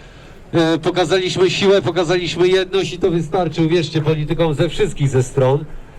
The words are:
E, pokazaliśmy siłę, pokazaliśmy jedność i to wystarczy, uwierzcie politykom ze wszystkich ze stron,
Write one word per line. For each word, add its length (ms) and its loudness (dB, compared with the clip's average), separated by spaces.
E, 240 2
pokazaliśmy 720 0
siłę, 320 4
pokazaliśmy 640 0
jedność 460 0
i 60 -10
to 120 0
wystarczy, 540 -2
uwierzcie 360 0
politykom 520 0
ze 160 0
wszystkich 400 -2
ze 140 2
stron, 420 0